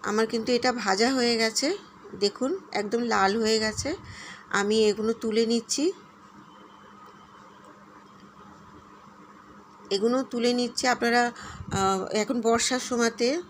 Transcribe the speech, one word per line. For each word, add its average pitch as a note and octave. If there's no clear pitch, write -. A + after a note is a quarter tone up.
আমার G#3+
কিন্তু A3+
এটা B3
ভাজা A3
হয়ে A#3+
গেছে, A3+
দেখুন B3+
একদম G#3
লাল G#3
হয়ে A3
গেছে। A3
আমি G#3+
এগুলো G#3+
তুলে A3+
নিচ্ছি, A#3
এগুলো A#3
তুলে A#3+
নিচ্ছি। B3
আপনারা, A#3+
আহ, F#3+
এখন A3
বর্ষার A#3
সময়তে A#3+